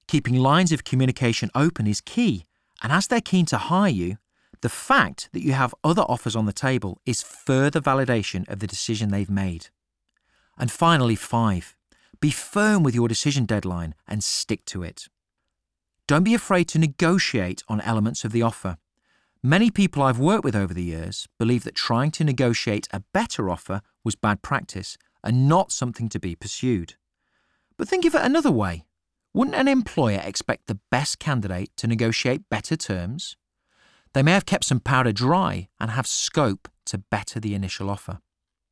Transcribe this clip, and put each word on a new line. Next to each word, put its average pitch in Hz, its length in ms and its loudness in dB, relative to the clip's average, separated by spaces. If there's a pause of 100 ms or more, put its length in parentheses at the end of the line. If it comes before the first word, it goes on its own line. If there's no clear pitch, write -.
Keeping 127 280 0
lines 156 360 4
of 147 100 0
communication 127 720 0
open 139 320 2
is 104 140 0
key, 175 460 -2 (360)
and 113 80 -2
as 180 160 2
they're 240 140 0
keen 180 260 2
to 117 120 0
hire 185 320 2
you, 92 260 -2 (460)
the 120 80 -2
fact - 640 0
that 175 100 -6
you 143 100 2
have 135 220 0 (100)
other 175 240 2
offers 117 260 -4
on 110 120 0
the 101 60 -2
table 120 520 -2
is 123 180 -4
further 139 580 0
validation 127 680 0
of 98 120 -8
the 107 60 -4
decision 107 440 -4
they've 98 200 -2
made. 95 380 -4 (880)
And 120 140 -2
finally, 131 460 4
five, 107 600 -2 (420)
be 147 120 0
firm 208 520 2
with 127 120 2
your 117 140 2
decision 135 360 -2
deadline 90 500 -2 (140)
and 104 160 -4
stick - 420 -4
to 92 160 -8
it. - 240 -14 (1000)
Don't 160 180 4
be 220 100 4
afraid 185 340 2
to 160 100 -2
negotiate 160 880 0
on 107 140 -2
elements 113 420 0
of 110 80 -4
the 117 100 2
offer. 95 360 -4 (640)
Many 190 280 4
people 185 320 2
I've 127 160 2
worked 185 260 2
with 117 100 0
over 95 200 0
the 87 80 -4
years 85 440 -8 (120)
believe 117 260 2
that - 100 -10
trying 127 360 0
to - 140 0
negotiate 120 680 0
a 98 100 -6 (120)
better 190 340 -2
offer 92 320 -6 (240)
was 113 100 -2
bad 104 280 -2
practice - 560 -8 (260)
and 127 240 4
not 180 240 2
something 120 380 -4
to - 80 -6
be 85 180 -6
pursued. 104 600 -4 (840)
But - 100 -4
think 370 160 0
of 330 100 4
it - 60 2
another 277 300 4
way. 95 340 0 (480)
Wouldn't - 240 0
an 262 100 2
employer 156 560 2
expect - 440 -6
the 104 120 -4 (120)
best 131 300 -2
candidate 101 580 -2
to - 80 -4
negotiate 113 640 0
better 117 260 -2
terms? 101 640 -6 (720)
They 135 100 4
may 160 100 6
have 196 120 4
kept - 200 0
some 127 160 2
powder 127 300 2
dry 110 600 0 (100)
and 110 120 -4
have 117 140 -2
scope - 640 -2 (160)
to - 140 -6
better 104 420 -6
the 104 140 -4
initial 98 340 -4
offer. 98 300 -8 (540)